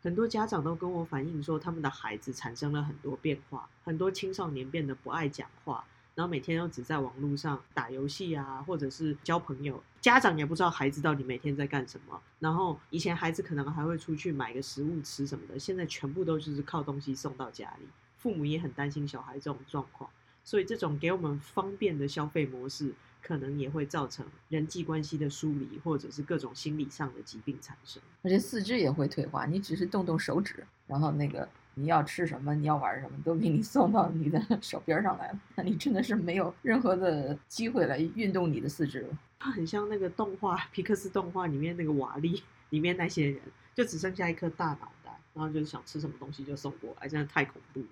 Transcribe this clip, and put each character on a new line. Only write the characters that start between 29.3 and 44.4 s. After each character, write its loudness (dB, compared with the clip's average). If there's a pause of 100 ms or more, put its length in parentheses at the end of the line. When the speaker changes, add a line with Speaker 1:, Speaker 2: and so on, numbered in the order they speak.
Speaker 2:
你 0
只 -4
是 2
动 0
动 2
手 2
指， -6 (220)
然 0
后 4
那 2
个 -4 (280)
你 -2
要 6
吃 0
什 -4
么， 0
你 2
要 6
玩 0
什 -8
么， -10
都 2
给 4
你 6
送 6
到 6
你 2
的 4 (200)
手 -6
边 4
上 2
来 -6
了， -6 (160)
那 -2
你 2
真 2
的 4
是 2
没 2
有 2
任 4
何 6
的 2 (100)
机 -2
会 4
来 2
运 2
动 4
你 2
的 -2
四 0
肢 -2
了。 -6 (220)
Speaker 1:
它 -2
很 0
像 0
那 0
个 2
动 -2
画， 0 (140)
皮 -2
克 4
斯 -4
动 0
画 0
里 0
面 0
那 -2
个 2
瓦 0
力 2 (260)
里 2
面 4
那 0
些 4
人， 0 (320)
就 2
只 -2
剩 -2
下 0
一 0
颗 -2